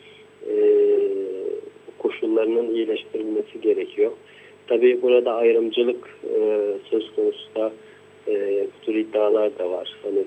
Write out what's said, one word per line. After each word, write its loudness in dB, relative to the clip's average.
e, -4
koşullarının 0
iyileştirilmesi -4
gerekiyor. 0
Tabii 4
burada 4
ayrımcılık, 2
e, 2
söz -4
konusu -2
da, -2
e, 0
bu -14
tür -2
iddialar 0
da -2
var. -8
Hani -2